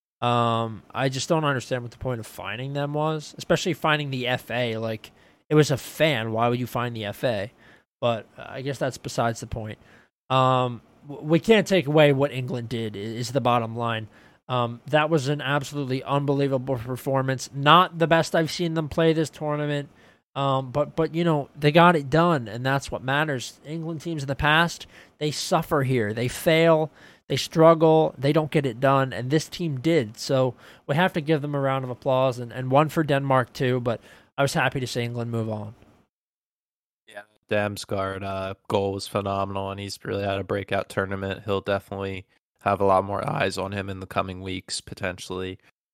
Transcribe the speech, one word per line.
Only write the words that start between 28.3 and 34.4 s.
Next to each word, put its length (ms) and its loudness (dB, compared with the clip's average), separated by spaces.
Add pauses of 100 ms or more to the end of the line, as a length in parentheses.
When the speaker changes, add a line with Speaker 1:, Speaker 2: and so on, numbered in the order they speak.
Speaker 1:
don't 180 0
get 140 2
it 160 -4
done, 320 4
and 160 -6
this 180 2
team 320 -4
did. 380 0
So 380 0 (320)
we 80 -2
have 180 2
to 80 -4
give 200 0
them 140 -6
a 40 -2
round 260 0
of 40 -8
applause, 480 0
and, 140 -10
and 180 -6
one 200 6
for 140 0
Denmark 500 2
too, 260 0
but 220 -4 (360)
I 40 2